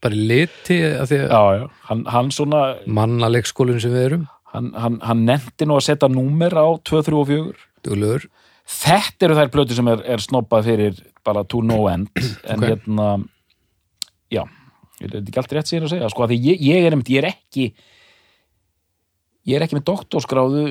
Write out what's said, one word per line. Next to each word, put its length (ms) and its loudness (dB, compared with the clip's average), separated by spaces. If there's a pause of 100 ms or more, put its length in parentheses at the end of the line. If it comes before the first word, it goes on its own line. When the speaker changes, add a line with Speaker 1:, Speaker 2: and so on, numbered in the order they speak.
Speaker 1:
bara 160 -2
í 140 0
liti 480 0 (180)
af 140 -4
því 80 2
að 100 -2
Speaker 2:
Já, 140 6 (160)
já. 100 -8 (220)
Hann, 160 -4
hann 260 0
svona 300 0 (240)
Speaker 1:
mannaleikskólinn 960 0
sem 80 0
við 140 0
erum. 180 -2 (300)
Speaker 2:
Hann, 180 -6
hann, 300 -4
hann 240 2
nennti 420 -2
nú 80 2
að 140 2
setja 180 2
númer 480 0
á 80 4 (160)
tvö, 240 0
þrjú 160 0
og 80 -2
fjögur. 320 -4 (240)
Speaker 1:
Duglegur. 420 -2 (380)
Speaker 2:
Þetta 640 0
eru 80 4
þær 160 2
plötur 240 0
sem 160 2
er, 160 0
er 160 -4
snobbað 400 0
fyrir 320 0 (260)
bara 220 -2
to 160 -4
no 320 0
end. 240 -2
<clears throat> 320 -6
En 160 -2
Speaker 1:
Ok. 80 0
Speaker 2:
hérna, 400 -2 (1200)
já, 140 -4 (560)
er 60 -10 (100)
þetta 100 -10
ekki 160 -4
allt 80 -10
rétt 160 -4
sem 80 -4
ég 60 -4
er 80 -4
að 80 -4
segja? 100 -2
Sko, 160 -2
af 80 0
því 160 2
ég, 160 2
ég 220 4
er 100 4
einmitt, 160 -2
ég 80 2
er 80 -2
ekki, 440 -6 (1700)
ég 120 0
er 80 0
ekki 120 -4
með 100 -6
doktorsgráðu 840 0